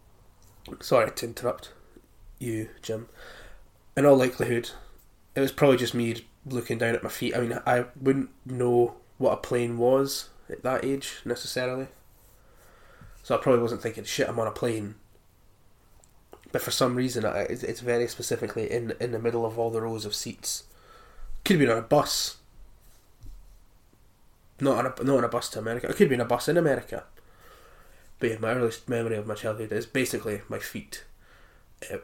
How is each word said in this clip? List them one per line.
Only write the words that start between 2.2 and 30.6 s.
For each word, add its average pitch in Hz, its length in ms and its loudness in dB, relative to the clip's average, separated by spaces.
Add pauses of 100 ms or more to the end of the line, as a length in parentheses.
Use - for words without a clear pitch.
you, 113 300 -6 (120)
Jim. 113 280 -6 (880)
In 139 80 4
all 143 100 12
likelihood, 123 560 2 (640)
it 135 60 2
was 135 100 2
probably 139 260 8
just 120 160 0
me 117 300 -2 (220)
looking 120 320 -4
down 117 180 2
at - 80 -4
my - 60 -6
feet. - 260 -2
I 123 60 2
mean, 117 240 -2
I 123 200 4 (140)
wouldn't 135 300 2 (160)
know 120 500 4 (220)
what 127 160 4
a - 40 0
plane 120 400 -2
was 135 520 2 (200)
at - 140 -10
that 127 220 -2
age, 135 400 -4
necessarily. 127 640 -4 (1400)
So 123 120 2
I - 40 0
probably 123 220 6
wasn't 117 200 -2
thinking, 107 240 -6
"Shit, - 240 -2
I'm 120 100 -2
on 113 80 0
a 104 40 -2
plane." 110 440 -4 (1600)
But - 100 0
for - 100 -6
some 123 240 2
reason, 123 300 0
I, 101 160 0
it's, - 220 -4
it's 113 180 -6
very 120 260 0
specifically - 640 -4
in, 117 280 -4
in 123 120 -4
the 113 80 -4
middle 117 260 0
of 113 140 -4
all 113 100 0
the 113 120 -2
rows 113 240 -6
of 101 100 -6
seats. - 480 -8 (800)
Could 180 160 4
have 135 80 6
been 113 80 4
on 113 80 -2
a - 40 -14
bus. - 500 0 (2250)
Not 135 160 4
on 120 80 0
a, 123 180 -6
not 135 140 4
on 120 60 4
a 113 60 0
bus 120 200 -4
to 110 100 -8
America. 113 280 -4
It - 40 -4
could - 140 6
have 151 40 4
been 123 120 2
a 113 40 0
bus 120 220 0
in 156 100 2
America. 135 460 0 (1120)
But 117 120 0
yeah, 110 100 -2
my 110 140 0
earliest 120 360 -2
memory 113 280 0
of 104 100 -6
my 107 80 -4
childhood 110 360 -4
is 113 140 -4
basically 117 640 -2
my 107 100 -8
feet - 440 -12 (840)